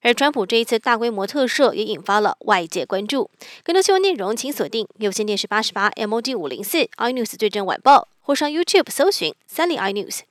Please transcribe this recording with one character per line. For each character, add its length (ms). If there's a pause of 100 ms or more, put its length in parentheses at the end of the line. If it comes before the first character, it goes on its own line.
而 140
川 180
普 140
这 100
一 80
次 140
大 180
规 140
模 160
特 180
赦 300
也 100
引 160
发 180
了 160 (120)
外 200
界 200
关 200
注。 240 (320)
更 120
多 80
新 100
闻 80
内 140
容， 200
请 160
锁 160
定 220 (120)
有 100
线 160
电 100
视 100
八 140
十 140
八、 140
M 260
O 80
D 120
五 140
零 160
四、 320
iNews 400
最 140
真 160
晚 160
报， 260 (140)
或 120
上 160
YouTube 400
搜 200
寻 240 (120)
三 220
立 80
iNews。 440 (100)